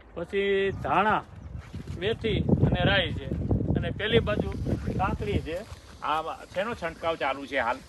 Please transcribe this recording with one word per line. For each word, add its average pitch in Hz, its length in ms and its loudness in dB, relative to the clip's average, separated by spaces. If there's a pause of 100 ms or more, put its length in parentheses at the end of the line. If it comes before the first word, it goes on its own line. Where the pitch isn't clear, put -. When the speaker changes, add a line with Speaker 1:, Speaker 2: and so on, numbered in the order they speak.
(140)
Speaker 1:
પછી 196 580 0 (120)
ધાણા, 170 400 4 (760)
મેથી 214 400 0
અને - 440 4
રાઈ 190 300 4
છે, 143 140 -6 (500)
અને 170 120 0
પેલી 226 300 2
બાજુ 208 320 0 (460)
કાકડી 202 420 0
છે. 175 460 -8 (100)
Speaker 2:
આ 151 260 -2 (120)
શેનો 208 500 -4
છંટકાવ 165 320 -2
ચાલુ 139 300 -2
છે 135 140 -2
હાલ? 123 180 0 (120)